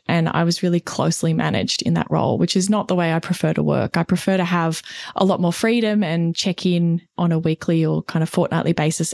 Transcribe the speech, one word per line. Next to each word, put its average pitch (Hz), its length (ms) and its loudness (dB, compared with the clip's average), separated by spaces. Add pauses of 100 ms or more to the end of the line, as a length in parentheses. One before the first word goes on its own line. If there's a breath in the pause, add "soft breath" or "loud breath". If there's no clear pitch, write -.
and 165 220 2
I 170 140 0
was 170 200 0
really 175 160 2
closely 165 540 -2
managed 160 480 -2
in - 140 2
that - 140 -2
role, - 280 2
which 170 180 0
is 190 140 2
not 208 180 0
the 185 80 0
way 170 180 2
I 165 60 0
prefer 160 340 -2
to 147 100 0
work. 143 340 0
I 165 60 2
prefer 190 340 0
to 180 80 0
have 165 360 -2 (340 loud breath)
a 196 100 2
lot 190 160 2
more 175 120 2
freedom 220 500 2
and 170 320 0
check - 300 -2
in 170 360 2 (160)
on 175 140 2
a 160 80 2
weekly 160 460 0
or 156 180 0
kind 160 200 -2
of 165 60 -2
fortnightly 165 440 0
basis 160 400 -2